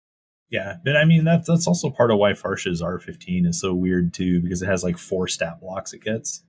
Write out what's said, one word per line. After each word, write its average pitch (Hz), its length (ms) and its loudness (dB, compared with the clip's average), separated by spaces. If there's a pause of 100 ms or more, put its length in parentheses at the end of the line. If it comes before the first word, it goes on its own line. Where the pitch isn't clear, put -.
(500)
Yeah, 98 340 -6
but 143 120 2
I 151 80 6
mean, 165 180 6
that's, 165 240 2
that's 170 220 2
also 175 220 0
part 120 200 4
of 107 80 4
why 101 140 4
Farsha's 92 500 -4
R 87 160 -6
fifteen 90 480 -2
is 85 140 -2
so 95 120 -2
weird 90 400 0
too, 90 300 0
because 87 200 -4
it 92 40 -4
has, 92 160 0
like, 87 160 -2
four 92 300 -4
stat 85 320 -6
blocks 92 320 -12
it - 100 -20
gets - 460 -8